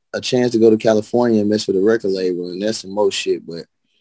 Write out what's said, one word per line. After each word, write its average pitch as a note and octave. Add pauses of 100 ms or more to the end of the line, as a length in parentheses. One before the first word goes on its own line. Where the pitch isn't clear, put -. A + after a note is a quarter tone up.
(120)
a G#2
chance B2
to A2+
go A2+
to A2
California A2
and G#2
mess G#2+
with G2
a F#2
record G#2+
label, F2+
and F2+
that's A2
some F#2+
more G2+
shit. -
But D#2+ (340)